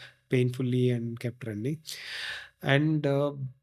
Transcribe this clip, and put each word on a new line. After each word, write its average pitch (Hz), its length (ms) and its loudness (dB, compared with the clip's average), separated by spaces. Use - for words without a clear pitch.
painfully 123 600 2
and 117 300 -2
kept 117 260 -6
running. 113 320 -4
And, 147 440 4
uh, 143 260 2